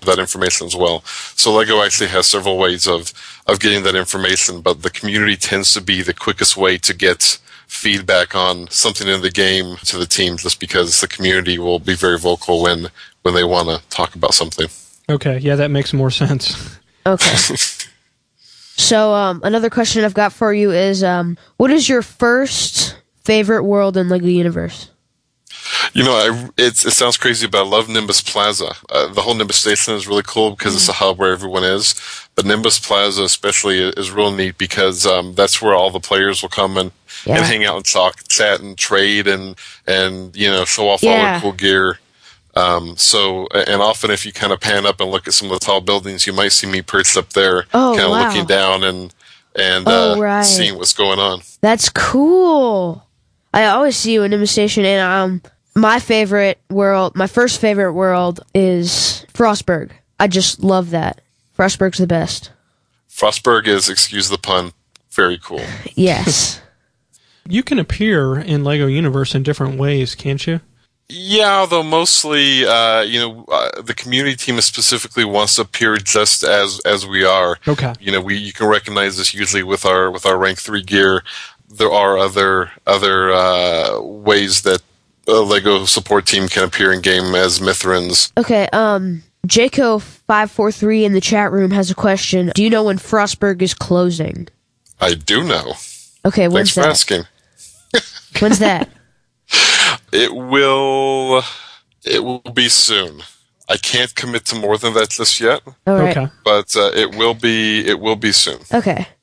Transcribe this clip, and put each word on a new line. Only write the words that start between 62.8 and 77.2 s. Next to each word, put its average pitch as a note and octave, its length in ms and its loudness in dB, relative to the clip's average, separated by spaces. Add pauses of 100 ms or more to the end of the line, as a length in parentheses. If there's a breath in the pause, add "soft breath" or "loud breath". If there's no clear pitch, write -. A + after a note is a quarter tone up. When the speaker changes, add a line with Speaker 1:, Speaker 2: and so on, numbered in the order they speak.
Speaker 1:
Frostburg A2 580 2
is, G2 200 2
excuse F#2+ 400 -2
the G2+ 100 -2
pun, F2+ 360 -2 (360)
very F2+ 280 0
cool. D2+ 260 -10 (320)
Speaker 3:
Yes. E3+ 720 0
Speaker 1:
<laughs> - 60 -20 (760 soft breath)
Speaker 2:
You G3+ 160 0
can C4 160 0
appear D#3 600 0
in D3+ 240 -2
LEGO D3 220 0
Universe C3+ 480 0
in C3+ 80 0
different C3+ 380 -2
ways, C#3 340 -2
can't C#3 320 -6
you? E3 160 -4 (480)
Speaker 1:
Yeah, G3 480 2
although F3 260 2
mostly, D3+ 840 2
uh, A2+ 340 4
you A2+ 180 -2
know, A2+ 320 -8
uh, B1+ 300 -2
the A#2 140 -8
community C3 420 -2
team A#2+ 240 -2
specifically A#2 640 -2
wants G#2 300 2
to A2+ 80 2
appear G#2+ 340 0
just G#2 460 0
as, G2 420 2
as G2 200 0
we F#2+ 200 0